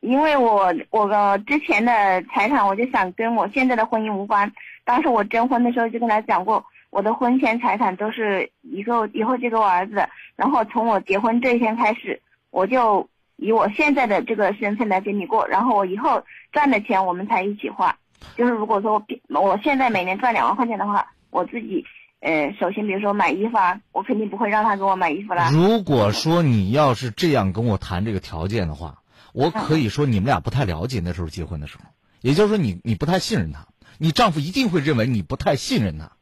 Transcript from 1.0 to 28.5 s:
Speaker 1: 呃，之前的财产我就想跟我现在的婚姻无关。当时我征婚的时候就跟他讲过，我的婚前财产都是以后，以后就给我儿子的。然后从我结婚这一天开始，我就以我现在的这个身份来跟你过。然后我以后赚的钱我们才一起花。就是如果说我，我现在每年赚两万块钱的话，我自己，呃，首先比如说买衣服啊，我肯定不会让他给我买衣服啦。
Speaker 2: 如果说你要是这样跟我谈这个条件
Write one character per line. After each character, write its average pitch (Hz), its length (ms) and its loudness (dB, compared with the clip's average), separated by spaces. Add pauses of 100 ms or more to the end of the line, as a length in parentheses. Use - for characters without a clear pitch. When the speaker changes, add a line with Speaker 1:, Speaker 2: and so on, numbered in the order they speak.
Speaker 1:
呃， 202 320 2
之 254 220 -2
前 220 240 -2
的 202 380 2 (120)
财 202 140 0
产 247 180 2
我 196 80 2
就 233 160 -2
想 190 220 0
跟 226 220 -2
我 208 140 0
现 262 200 0
在 247 80 2
的 220 80 2
婚 226 200 -2
姻 214 100 -4
无 202 120 -6
关。 208 260 0 (320)
当 247 180 2
时 320 60 0
我 226 160 2
征 226 240 0
婚 247 160 2
的 240 80 2
时 240 80 0
候 233 80 0
就 226 100 -6
跟 233 100 -2
他 214 120 2
讲 202 240 0
过， 208 200 0 (260)
我 196 120 -2
的 214 120 0
婚 247 260 2
前 240 200 0
财 208 180 0
产 202 180 0
都 208 140 -4
是 208 420 -2 (100)
以 185 220 -10
后， 233 240 0
以 220 140 -4
后 240 140 0
就 240 140 -2
给 220 60 -2
我 220 80 4
儿 185 220 2
子 208 80 -14
的。 190 140 0 (280)
然 208 140 0
后 254 140 2
从 220 220 -2
我 214 140 2
结 190 180 -2
婚 233 220 2
这 254 120 2
一 240 60 2
天 226 180 0
开 226 180 2
始， - 280 -10 (280)
我 185 160 0
就 226 420 2 (280)
以 - 140 -4
我 220 200 4
现 294 240 2
在 262 120 2
的 196 160 2
这 - 140 -4
个 202 180 2
身 208 220 -4
份 220 120 -2
来 190 120 2
跟 202 180 -4
你 180 80 -6
过。 220 200 0
然 196 180 0
后 247 120 2
我 196 100 2
以 185 100 -4
后 247 280 0 (280)
赚 285 180 2
的 214 100 2
钱 190 260 0
我 180 60 -2
们 185 160 -6
才 214 140 0
一 208 140 -2
起 214 140 -8
花。 196 260 0 (400)
就 240 100 2
是 247 60 2
如 214 140 -2
果 214 140 2
说 214 240 0 (240)
我， - 120 0
我 196 220 2
现 277 160 0
在 262 120 2
每 190 140 0
年 185 140 -4
赚 240 140 0
两 233 140 2
万 202 100 2
块 247 100 0
钱 220 120 -4
的 196 80 -2
话， 208 200 0 (240)
我 180 140 -2
自 - 160 -10
己， 196 240 -6 (360)
呃， 151 400 0
首 170 100 0
先 208 160 -4
比 202 60 -2
如 196 80 -2
说 202 120 -2
买 185 200 0
衣 196 160 -2
服 233 80 -2
啊， 190 240 2 (100)
我 185 140 -4
肯 226 140 -2
定 214 120 -2
不 190 60 -8
会 208 120 -2
让 214 140 2
他 214 140 2
给 196 80 -6
我 196 100 2
买 185 160 0
衣 180 140 -6
服 196 100 -6
啦。 170 180 2
Speaker 2:
如 196 300 4
果 117 300 2
说 165 300 2
你 110 280 2
要 135 240 4
是 123 160 -8
这 165 200 0
样 104 220 2
跟 113 140 -2
我 101 120 0
谈 92 260 -4
这 113 80 -4
个 95 80 -4
条 85 260 -8
件 98 220 -2